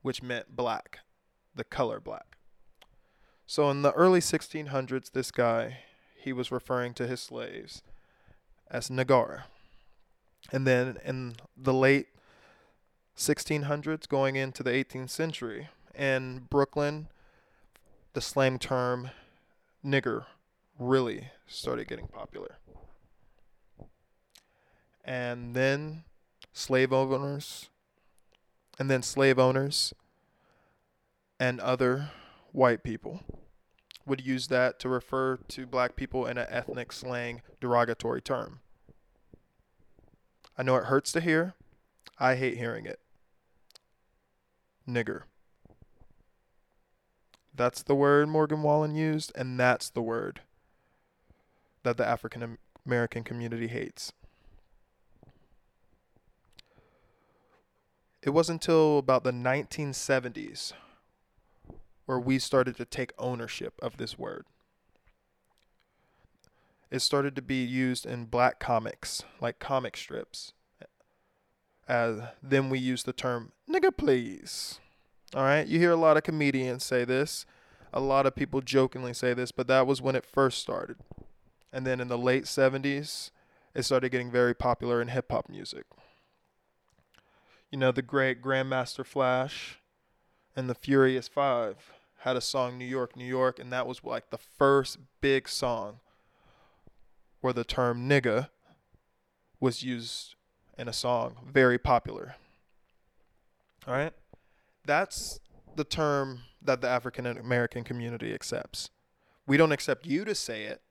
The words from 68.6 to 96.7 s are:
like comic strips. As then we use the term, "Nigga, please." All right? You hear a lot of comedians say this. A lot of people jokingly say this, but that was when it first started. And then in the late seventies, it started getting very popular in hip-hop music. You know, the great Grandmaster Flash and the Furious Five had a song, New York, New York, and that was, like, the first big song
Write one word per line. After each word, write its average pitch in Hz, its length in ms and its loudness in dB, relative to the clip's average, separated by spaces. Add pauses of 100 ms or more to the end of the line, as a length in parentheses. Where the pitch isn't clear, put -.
like 120 180 -4
comic 127 400 -4
strips. - 560 -12 (1300)
As 117 320 0 (240)
then 135 260 2
we 131 80 0
use 127 260 -2
the 127 100 -6
term, 120 400 -4 (140)
"Nigga, 370 300 2
please." - 840 -2 (540)
All 135 80 -2
right? 143 240 4
You 165 140 0
hear 175 120 6
a 165 40 6
lot 160 220 8
of 147 40 6
comedians 135 600 0
say 123 220 2
this. 131 420 0 (440)
A - 80 -4
lot 135 280 4
of - 80 2
people 139 260 -2
jokingly 127 540 2
say 123 180 0
this, 123 180 -4
but 127 160 -2
that 131 200 6
was 135 120 2
when 131 160 0
it - 100 -2
first 135 340 2
started. - 380 -6 (760)
And 131 140 -4
then 127 140 0
in 123 80 -4
the 120 80 0
late 127 300 2
seventies, 139 840 0 (420)
it 127 100 -2
started 127 260 2
getting 123 200 -2
very 120 240 4
popular 120 480 0
in 120 60 -2
hip-hop 123 400 -2
music. - 380 -12 (1900)
You 139 60 -8
know, 131 160 4
the 131 80 0
great 127 400 2
Grandmaster 131 640 -2
Flash 131 720 -2 (720)
and 127 160 -4
the 120 60 -2
Furious 131 540 4
Five 120 640 0 (300)
had 127 120 0
a 123 60 0
song, 123 360 -2
New 127 60 -10
York, 127 320 -4
New 123 80 -14
York, 127 340 0
and 127 140 -14
that 127 160 -2
was, 127 160 -10
like, 117 280 -8
the 127 60 -8
first 139 600 4 (240)
big 135 260 2
song 117 540 -4 (1400)